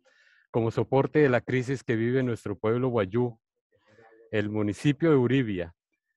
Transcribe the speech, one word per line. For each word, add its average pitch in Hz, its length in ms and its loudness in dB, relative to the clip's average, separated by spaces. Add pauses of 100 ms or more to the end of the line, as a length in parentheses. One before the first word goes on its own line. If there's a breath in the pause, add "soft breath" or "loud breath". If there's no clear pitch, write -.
(520 soft breath)
como 113 180 0
soporte 131 480 0
de 147 120 6
la 120 120 2
crisis 127 420 -4
que 120 120 -2
vive 120 260 0
nuestro 110 340 -4
pueblo 123 340 -2
wayú. 113 500 -2 (880 soft breath)
El 104 220 -2
municipio 107 580 0
de 151 60 6
Uribia, 117 580 0 (440)